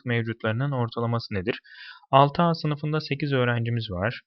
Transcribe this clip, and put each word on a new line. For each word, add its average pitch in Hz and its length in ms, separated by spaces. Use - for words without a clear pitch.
mevcutlarının 117 680
ortalaması 117 600
nedir? 98 260
Altı 143 320
A 165 100
sınıfında 151 480
sekiz 143 320
öğrencimiz 117 580
var. 95 360